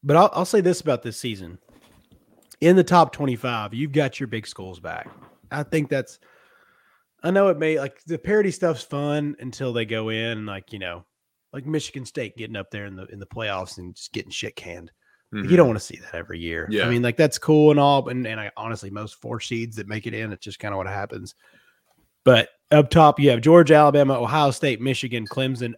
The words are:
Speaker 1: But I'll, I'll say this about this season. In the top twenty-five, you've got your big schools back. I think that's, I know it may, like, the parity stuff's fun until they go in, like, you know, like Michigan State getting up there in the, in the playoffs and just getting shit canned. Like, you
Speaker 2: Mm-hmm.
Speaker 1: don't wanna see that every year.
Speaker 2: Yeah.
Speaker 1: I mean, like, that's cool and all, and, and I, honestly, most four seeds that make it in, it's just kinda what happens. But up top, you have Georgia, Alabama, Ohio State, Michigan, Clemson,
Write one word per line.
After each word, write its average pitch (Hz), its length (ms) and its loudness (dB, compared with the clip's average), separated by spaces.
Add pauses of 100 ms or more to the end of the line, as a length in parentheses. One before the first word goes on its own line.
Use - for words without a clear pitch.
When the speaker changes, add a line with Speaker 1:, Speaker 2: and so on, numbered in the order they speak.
Speaker 1:
But 143 140 2
I'll, 196 160 6
I'll 185 120 -2
say 214 160 2
this 175 200 0
about 131 220 -2
this 113 160 -10
season. 95 380 -10 (1040)
In 170 140 6
the 185 80 6
top 175 280 4
twenty-five, 117 600 -6
you've 139 180 -6
got 139 280 0
your 131 80 -6
big 110 200 -8
schools 92 320 -16
back. 82 300 -12 (420)
I 147 120 -6
think 151 260 -4
that's, 135 300 -6 (1040)
I 170 80 -2
know 196 180 4
it 156 80 0
may, 156 220 -2
like, 139 260 -10
the 160 120 -8
parity 202 340 0
stuff's 165 320 -4
fun 147 560 -4
until 127 340 -8
they 117 120 -4
go 110 240 -6
in, 110 360 -6
like, 98 260 -12
you 104 80 -16
know, 87 260 -12 (480)
like 135 120 -14
Michigan 143 400 -8
State - 320 -12
getting 110 180 -12
up 98 160 -10
there 101 140 -10
in 98 100 -14
the, 95 120 -16
in 101 120 -20
the 98 80 -16
playoffs 101 500 -8
and 90 180 -16
just - 180 -20
getting 101 180 -12
shit - 240 -10
canned. 85 360 -18 (400)
Like, 104 120 -8
you 131 60 -6
Speaker 2:
Mm-hmm. 175 80 6
Speaker 1:
don't 156 100 8
wanna 104 120 -2
see - 180 -14
that - 180 -18
every 85 240 -12
year. 82 300 -8
Speaker 2:
Yeah. 107 160 0
Speaker 1:
I 117 40 0
mean, 120 120 2
like, 120 160 -2
that's 151 200 2
cool 151 340 6
and 143 80 4
all, 139 300 4
and, 127 180 -6
and 110 120 -8
I, 104 180 -10
honestly, 107 320 -10
most 104 320 -12
four 117 180 -8
seeds 117 380 -8
that 101 100 -10
make 107 200 -8
it 110 60 -8
in, 110 180 -8
it's 92 120 -14
just - 160 -16
kinda 101 180 -8
what 92 100 -6
happens. 101 480 -10 (880)
But 120 260 6 (220)
up 151 180 6
top, 156 300 6
you 143 100 6
have 117 120 2
Georgia, 160 340 8
Alabama, 143 440 4
Ohio 139 320 0
State, 120 300 -4
Michigan, 120 460 -4
Clemson, 123 500 -6